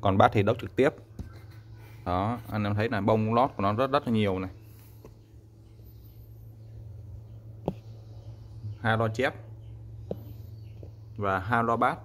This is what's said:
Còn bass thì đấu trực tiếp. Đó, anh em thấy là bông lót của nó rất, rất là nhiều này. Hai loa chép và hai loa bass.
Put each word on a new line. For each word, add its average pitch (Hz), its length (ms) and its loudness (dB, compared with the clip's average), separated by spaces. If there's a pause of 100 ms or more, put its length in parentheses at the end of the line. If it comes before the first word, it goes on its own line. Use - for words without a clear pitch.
Còn 98 160 4
bass 117 160 8
thì 110 100 6
đấu 104 120 4
trực - 200 -8
tiếp. 135 140 6 (1160)
Đó, 98 320 2 (140)
anh 107 120 0
em 104 120 2
thấy 107 140 2
là 101 120 0
bông 110 320 4
lót 127 220 6
của 101 80 0
nó 101 100 4
rất, 131 180 2
rất 139 160 2
là 120 60 2
nhiều 101 260 4
này. 92 100 -4 (4000)
Hai 113 160 4
loa 113 100 4
chép 123 260 0 (1800)
và 98 220 2
hai 117 240 2
loa 117 120 4
bass. 123 300 2